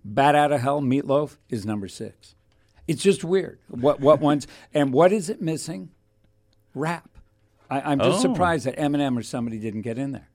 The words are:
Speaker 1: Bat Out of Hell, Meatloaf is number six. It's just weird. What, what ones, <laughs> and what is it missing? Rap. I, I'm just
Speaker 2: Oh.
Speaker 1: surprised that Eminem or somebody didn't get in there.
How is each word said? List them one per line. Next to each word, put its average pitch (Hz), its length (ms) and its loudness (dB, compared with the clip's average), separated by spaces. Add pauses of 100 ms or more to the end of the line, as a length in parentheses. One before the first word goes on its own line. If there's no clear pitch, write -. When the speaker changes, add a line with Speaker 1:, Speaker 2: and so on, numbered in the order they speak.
Speaker 1:
Bat 139 320 2
Out 147 160 4
of 143 100 0
Hell, 143 200 -2
Meatloaf 139 560 0 (120)
is 104 160 -6
number 104 220 -6
six. - 480 -16 (520)
It's 156 160 -4
just 190 200 4
weird. 180 360 -2 (100)
What, 139 300 0
what 139 200 6
ones, 147 280 2 (120)
<laughs> - 140 -14
and 143 180 2
what 165 220 6
is 196 160 -2
it 226 120 -8
missing? 160 500 -6 (800)
Rap. 160 360 -6 (600)
I, 135 120 -4
I'm 143 180 -2
just 185 200 2
Speaker 2:
Oh. - 20 -2 (120)
Speaker 1:
surprised 170 320 0
that 135 120 -4
Eminem 143 400 0
or 113 60 -4
somebody 117 360 -6
didn't 107 220 -6
get 113 160 -6
in 139 140 -6
there. 117 240 -14